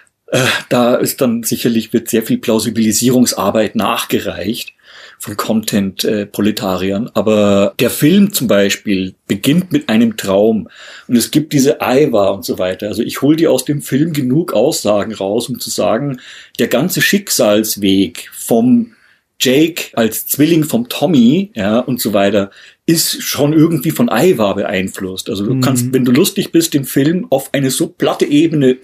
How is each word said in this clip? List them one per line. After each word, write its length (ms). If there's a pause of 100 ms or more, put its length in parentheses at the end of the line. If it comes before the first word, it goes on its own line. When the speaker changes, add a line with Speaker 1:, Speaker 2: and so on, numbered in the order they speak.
(280)
Speaker 1:
Äh, 120 (300)
da 260
ist 240
dann 240
sicherlich, 480
wird 180
sehr 140
viel 140
Plausibilisierungsarbeit 1400
nachgereicht 1000 (460)
von 160
Content, 720
äh, 200
Proletariern. 880
Aber 640
der 120
Film 420
zum 160
Beispiel 680 (120)
beginnt 460
mit 160
einem 260
Traum. 540 (400)
Und 80
es 120
gibt 220
diese 300
Aiwa 480
und 160
so 120
weiter. 300
Also 160
ich 180
hol 140
dir 160
aus 140
dem 160
Film 320
genug 400
Aussagen 600
raus, 360
um 100
zu 100
sagen, 520 (360)
der 120
ganze 320
Schicksalsweg 1300
vom 600 (500)
Jake 500
als 340
Zwilling 360
vom 240
Tommy, 680
ja, 240
und 200
so 140
weiter, 380 (340)
ist 380
schon 300
irgendwie 360
von 180
Aiwa 460
beeinflusst. 800
Also 160
du 80
Speaker 2:
Mhm. 60
Speaker 1:
kannst, 300
wenn 140
du 60
lustig 400
bist, 240
den 100
Film 460
auf 200
eine 200
so 160
platte 380
Ebene 580